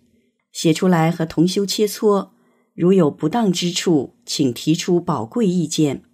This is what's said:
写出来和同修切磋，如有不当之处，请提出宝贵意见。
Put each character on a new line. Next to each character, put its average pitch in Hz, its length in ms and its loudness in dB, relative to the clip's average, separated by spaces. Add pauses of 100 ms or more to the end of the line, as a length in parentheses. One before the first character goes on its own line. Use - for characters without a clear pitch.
(520)
写 - 200 0
出 185 160 0
来 165 220 4
和 170 160 -4
同 160 220 0
修 202 180 -2
切 208 220 -2
磋， 202 420 0 (460)
如 180 180 2
有 165 180 4
不 - 160 -6
当 220 240 0
之 175 200 -4
处， 156 440 -2 (100)
请 135 280 -2
提 156 200 -2
出 175 280 0
宝 143 240 -4
贵 233 200 -2
意 175 220 0
见。 147 360 -2 (100)